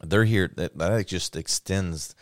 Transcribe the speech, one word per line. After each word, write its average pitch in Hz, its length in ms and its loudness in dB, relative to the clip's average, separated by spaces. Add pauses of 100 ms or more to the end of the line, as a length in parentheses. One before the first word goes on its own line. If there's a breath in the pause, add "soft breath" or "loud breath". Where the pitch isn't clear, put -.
they're 98 240 4
here. 104 320 4
That, 80 200 -4
that 98 300 0
just - 280 -4
extends 85 880 -4